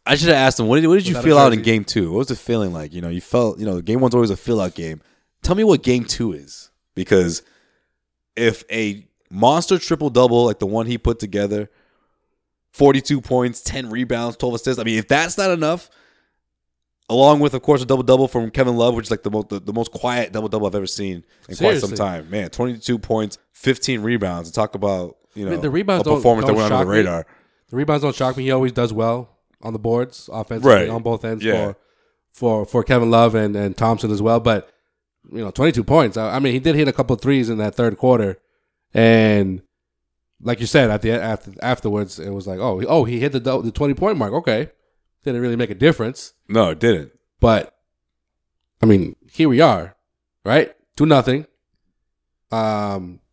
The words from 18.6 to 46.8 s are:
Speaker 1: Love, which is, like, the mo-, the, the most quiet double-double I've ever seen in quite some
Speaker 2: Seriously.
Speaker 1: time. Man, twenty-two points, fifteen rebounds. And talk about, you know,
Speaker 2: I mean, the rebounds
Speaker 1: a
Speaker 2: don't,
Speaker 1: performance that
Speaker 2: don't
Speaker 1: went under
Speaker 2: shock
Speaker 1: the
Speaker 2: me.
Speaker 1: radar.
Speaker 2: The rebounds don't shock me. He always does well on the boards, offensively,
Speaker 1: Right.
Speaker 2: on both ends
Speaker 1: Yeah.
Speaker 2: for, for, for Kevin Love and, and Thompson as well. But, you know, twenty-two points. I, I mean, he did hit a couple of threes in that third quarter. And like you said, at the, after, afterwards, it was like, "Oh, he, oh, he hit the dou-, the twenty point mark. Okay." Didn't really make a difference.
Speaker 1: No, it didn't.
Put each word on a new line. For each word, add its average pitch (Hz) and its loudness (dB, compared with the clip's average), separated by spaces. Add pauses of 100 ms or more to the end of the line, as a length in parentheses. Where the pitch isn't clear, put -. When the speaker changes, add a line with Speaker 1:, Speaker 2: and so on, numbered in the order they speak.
Speaker 1:
Love, 120 2
which 113 -6
is, - -4
like, 107 -6
the 104 -6
mo-, 107 -4
the, 101 -10
the 98 -10
most 117 -4
quiet 123 -4
double-double 107 -4
I've 92 -4
ever 98 -4
seen 92 -8 (260)
in 92 -16
quite 196 2
some 107 -4
Speaker 2:
Seriously. 107 -8
Speaker 1:
time. 87 -4
Man, 95 -6
twenty-two 120 -4
points, 107 -4 (160)
fifteen 127 -4
rebounds. 95 -4
And - -14
talk 107 -4
about, 95 -4 (160)
you - -10
know, 95 -6
Speaker 2:
I - -4
mean, - -6
the 151 -4
rebounds 190 -2
Speaker 1:
a - -2
Speaker 2:
don't, 151 4
Speaker 1:
performance 117 2
that 107 2
Speaker 2:
don't 107 2
Speaker 1:
went 107 0
under - 0
Speaker 2:
shock 90 -4
Speaker 1:
the 98 -2
Speaker 2:
me. 104 2
Speaker 1:
radar. 87 0 (440)
Speaker 2:
The 117 -10
rebounds 147 -2
don't 139 -2
shock 127 -2
me. 131 -8
He 131 -2
always 131 0
does 120 -2
well 117 -4 (240)
on 113 -10
the 110 -6
boards, 120 -4
offensively, 117 2
Speaker 1:
Right. 95 4
Speaker 2:
on 113 -6
both 117 -4
ends 113 -6
Speaker 1:
Yeah. 110 2
Speaker 2:
for, 104 -2 (560)
for, 110 0
for 117 0
Kevin 120 2
Love 117 6
and, 107 0
and 101 -4
Thompson 113 -2
as 104 -4
well. 113 2
But, 110 -2 (600)
you 104 -12
know, 98 -8
twenty-two 127 0
points. 127 2
I, 110 -4
I 131 -2
mean, 135 0
he 131 0
did 147 0
hit 151 2
a 127 -2
couple 123 -2
of - -6
threes 131 0
in 113 -2
that 107 -2
third 117 0
quarter. 113 0 (560)
And 107 4 (800)
like 117 -4
you 120 -4
said, 131 4
at 104 -2
the, 110 0
after, 110 -4 (100)
afterwards, 104 -4
it 90 -10
was 98 -10
like, 92 -8
"Oh, 101 -4
he, 113 -6
oh, 151 2
he 117 -4
hit 139 -2
the 131 -2
dou-, 127 -4
the 113 -6
twenty 143 -2
point 190 -2
mark. 107 -4
Okay." 139 -4 (540)
Didn't 120 -4
really 120 -2
make 117 -2
a 98 -10
difference. 127 -2 (140)
Speaker 1:
No, 104 2
it 80 -6
didn't. 95 0 (300)